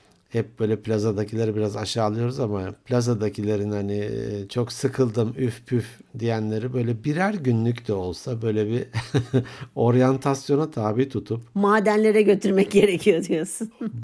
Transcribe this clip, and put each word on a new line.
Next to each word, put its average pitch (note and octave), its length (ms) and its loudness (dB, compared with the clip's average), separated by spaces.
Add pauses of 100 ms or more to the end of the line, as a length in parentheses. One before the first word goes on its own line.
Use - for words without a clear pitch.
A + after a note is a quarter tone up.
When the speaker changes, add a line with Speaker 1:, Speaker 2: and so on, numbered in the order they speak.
(300)
Speaker 1:
hep A2+ 300 -4
böyle A2 220 0
plazadakileri G#2+ 760 -2
biraz G#2+ 220 -2
aşağılıyoruz A2+ 640 -2
ama G#2 340 -4 (120)
plazadakilerin G#2+ 840 0
hani, G2+ 260 -4
e, G#2 500 -6
"Çok A#2+ 240 -4
sıkıldım, B2 640 0
üf B2+ 280 -4
püf." - 340 -2 (200)
diyenleri A2 540 -2
böyle A#2 300 -2
birer F3 300 0
günlük A#2+ 540 0
de A2 60 0
olsa G2 480 -6
böyle G#2+ 260 0
bir A#2 160 -2 (480)
<laughs> - 440 -4
oryantasyona C3+ 960 2
tabi A2 380 0
tutup A2 320 -6 (140)
Speaker 2:
Madenlere G#3 680 4
götürmek G3 500 4
<laughs> G3+ 100 6
gerekiyor F#3 420 4
diyorsun. F3+ 480 -4 (320)